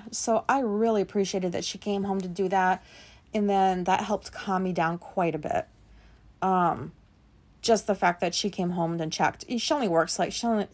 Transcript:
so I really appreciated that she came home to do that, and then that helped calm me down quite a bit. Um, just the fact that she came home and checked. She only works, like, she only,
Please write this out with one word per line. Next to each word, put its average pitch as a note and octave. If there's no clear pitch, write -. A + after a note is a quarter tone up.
so -
I C4
really A3
appreciated F#3
that F#3+
she -
came G3+
home G3
to F3+
do F#3
that, F#3
and G#3
then F#3+
that F#3
helped G#3
calm F#3+
me F#3
down E3+
quite E3+
a D3+
bit. -
Um, F3+
just A3
the G3+
fact F3
that F3
she G3+
came F3+
home E3+
and D#3+
checked. -
She -
only C4+
works, E3
like, F3
she -
only, G#3+